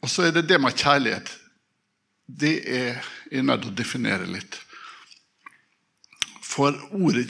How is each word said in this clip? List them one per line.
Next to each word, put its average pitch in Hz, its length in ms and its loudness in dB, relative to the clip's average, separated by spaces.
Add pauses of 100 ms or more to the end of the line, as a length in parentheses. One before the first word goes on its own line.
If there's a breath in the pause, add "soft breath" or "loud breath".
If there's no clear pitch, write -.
Og - 40 -2
så 175 180 4
er 160 80 2
det 165 100 4
det 165 160 6
med 123 160 2
kjærlighet. 135 540 2 (920)
Det 147 360 0
er 123 380 -2 (320 loud breath)
jeg 131 100 0
nødt 123 220 2
til 107 80 -8
å 98 80 -8
definere 107 500 -2
litt. - 240 -10 (1900 loud breath)
For 139 320 0 (160)
ordet 135 360 2